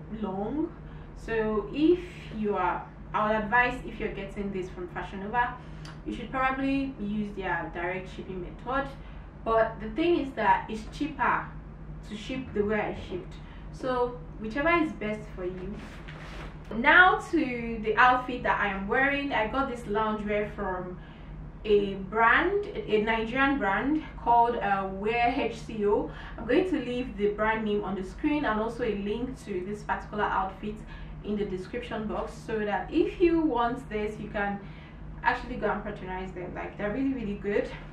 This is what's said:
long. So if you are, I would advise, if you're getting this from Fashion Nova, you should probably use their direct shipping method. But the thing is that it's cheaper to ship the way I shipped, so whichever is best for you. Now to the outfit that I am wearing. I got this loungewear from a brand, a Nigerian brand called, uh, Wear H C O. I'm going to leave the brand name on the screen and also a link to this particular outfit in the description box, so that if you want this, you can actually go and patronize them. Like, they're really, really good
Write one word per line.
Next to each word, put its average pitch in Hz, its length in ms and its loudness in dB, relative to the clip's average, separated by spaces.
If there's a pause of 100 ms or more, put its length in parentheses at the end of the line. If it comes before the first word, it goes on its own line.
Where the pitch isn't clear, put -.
(220)
long. 214 500 -2 (460)
So 214 560 0
if 320 260 6 (380)
you 208 180 0
are, - 320 0 (240)
I 214 160 2
would 214 160 4
advise, 247 400 4
if 220 160 -8
you're 208 140 -2
getting 196 380 -6
this 185 180 -4
from 175 200 -8
Fashion 185 320 -8
Nova, 220 340 0 (500)
you 214 80 -4
should 226 160 -8
probably 269 680 0
use 208 360 -2
their 175 380 -2
direct 180 420 -4
shipping 185 280 -8
method. 269 440 -4 (560)
But 226 380 2
the 220 80 -6
thing 330 300 4
is 269 140 -4
that 196 360 4
it's 220 140 -6 (120)
cheaper - 520 0 (640)
to 214 60 -10
ship 254 260 -6 (120)
the 208 100 2
way 208 160 2
I 190 300 -4
shipped, 180 240 -8 (380)
so 247 480 -2 (200)
whichever 277 300 0
is 330 220 4
best 214 440 -4
for 180 100 -6
you. 185 280 -6 (1040)
Now 349 400 10 (140)
to 240 520 0
the 214 120 2
outfit 254 480 6
that - 180 4
I 202 60 2
am 196 200 -2
wearing. 277 460 2
I 214 140 2
got 269 200 0
this 240 200 -6
loungewear 208 640 0
from 185 460 -4 (680)
a 202 300 4
brand, 269 720 4
a 208 340 0
Nigerian 226 580 2
brand 269 420 2 (220)
called, 240 320 6
uh, 196 380 0
Wear 233 420 2
H 226 220 -2
C 214 280 -2
O. 240 240 4 (280)
I'm 226 80 -8
going 330 240 4
to 277 100 0
leave 247 380 -4
the 202 140 4
brand 220 340 2
name 208 180 2
on 196 120 -2
the 185 80 -4
screen 294 420 0
and 214 160 2
also 233 240 -2
a 202 100 2
link 226 480 -2
to 185 240 -4
this 208 160 -6
particular 247 400 -2
outfit 196 520 -2 (500)
in 208 100 -2
the 202 80 0
description 208 640 -6
box, - 260 -4
so 220 260 -4
that 202 340 0
if 370 260 4
you 330 220 6
want 262 480 2
this, 214 320 -2
you 202 80 -8
can 202 280 0 (640)
actually 240 360 0
go 208 120 0
and 202 140 -2
patronize 185 480 -8
them. 180 240 -8
Like, 175 220 -10
they're 208 160 -2
really, 269 200 0
really 208 200 -4
good 202 360 0 (240)